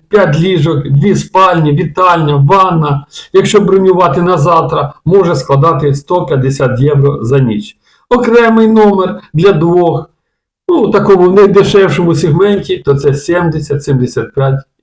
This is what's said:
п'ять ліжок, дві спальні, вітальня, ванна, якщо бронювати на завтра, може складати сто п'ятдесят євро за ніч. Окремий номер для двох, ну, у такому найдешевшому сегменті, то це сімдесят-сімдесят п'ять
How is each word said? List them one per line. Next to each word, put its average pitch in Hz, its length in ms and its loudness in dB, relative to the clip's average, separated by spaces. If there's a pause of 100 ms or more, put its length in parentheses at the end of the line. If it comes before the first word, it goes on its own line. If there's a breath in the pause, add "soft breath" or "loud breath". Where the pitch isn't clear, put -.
п'ять 165 300 2
ліжок, 160 500 -2
дві 170 260 0
спальні, 175 560 0
вітальня, 165 640 0
ванна, 151 720 0 (280 loud breath)
якщо 202 280 2
бронювати 185 600 0
на 175 160 0
завтра, 147 560 -2 (120)
може 175 300 2
складати 143 580 0
сто 180 320 -4
п'ятдесят 131 540 -2
євро 139 440 0
за 131 160 0
ніч. 107 380 -4 (320)
Окремий 226 580 2
номер 208 520 0 (140 loud breath)
для 180 180 2
двох, 170 580 0 (600)
ну, 349 80 0
у 226 140 0
такому 202 380 2
найдешевшому 185 840 2
сегменті, 180 640 -2
то 139 180 -2
це 139 180 -2
сімдесят-сімдесят 143 1200 -4
п'ять 135 260 -2 (240)